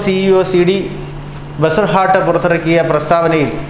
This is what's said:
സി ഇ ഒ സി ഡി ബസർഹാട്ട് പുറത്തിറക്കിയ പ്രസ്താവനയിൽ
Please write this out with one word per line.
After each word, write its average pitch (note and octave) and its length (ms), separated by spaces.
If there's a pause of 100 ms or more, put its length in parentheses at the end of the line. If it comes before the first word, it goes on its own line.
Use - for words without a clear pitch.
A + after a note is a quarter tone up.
സി G3 180
ഇ F#3+ 40 (120)
ഒ - 20 (100)
സി F3+ 180
ഡി G3 80 (880)
ബസർഹാട്ട് F#3+ 640
പുറത്തിറക്കിയ E3+ 640
പ്രസ്താവനയിൽ D#3+ 600 (200)